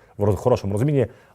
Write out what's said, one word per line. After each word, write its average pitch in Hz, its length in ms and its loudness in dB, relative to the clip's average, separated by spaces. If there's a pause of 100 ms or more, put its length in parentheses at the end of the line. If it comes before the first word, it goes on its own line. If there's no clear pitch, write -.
(160)
в 104 80 -4
роз-, 101 120 2
хорошому 104 360 0
розумінні, 127 340 0 (280)